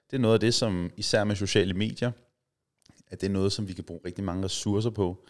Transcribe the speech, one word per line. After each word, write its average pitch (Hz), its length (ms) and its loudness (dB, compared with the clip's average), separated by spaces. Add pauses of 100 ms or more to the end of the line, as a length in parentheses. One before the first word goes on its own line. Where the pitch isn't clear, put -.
(120)
det 139 60 -4
er 131 40 0
noget 113 120 6
af 110 60 6
det, 113 140 4
som 92 440 0
især 104 260 0
med 104 120 0
sociale 98 380 2
medier, 113 380 -2 (1000)
at - 80 -12
det 98 60 0
er 98 40 0
noget, 95 200 2
som 104 160 -4
vi 92 60 -8
kan 90 100 -10
bruge 85 220 -14
rigtig 90 180 -8
mange 95 220 -4
ressourcer 104 440 -2
på. 95 400 -2